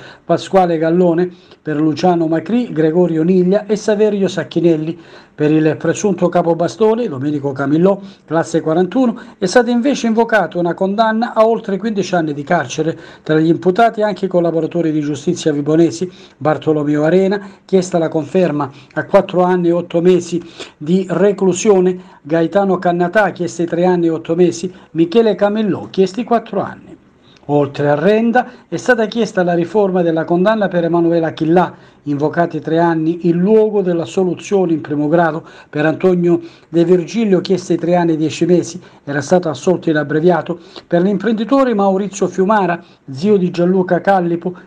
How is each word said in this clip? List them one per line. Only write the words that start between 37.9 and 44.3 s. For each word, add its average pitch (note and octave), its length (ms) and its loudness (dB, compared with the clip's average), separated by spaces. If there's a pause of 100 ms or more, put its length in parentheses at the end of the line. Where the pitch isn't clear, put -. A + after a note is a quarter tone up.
anni E3+ 180 2
e D#3 40 0
dieci D#3 280 -2
mesi, E3+ 340 0 (240)
era C#3 180 -6
stato F3 280 0
assolto E3 400 -2
in D3+ 80 2
abbreviato. D#3 640 0 (260)
Per E3+ 160 0
l'imprenditore A3 720 0
Maurizio G3 540 0
Fiumara, F#3 560 0 (260)
zio E3 260 0
di F3+ 140 2
Gianluca F3+ 500 0
Callipo, F3 540 0 (140)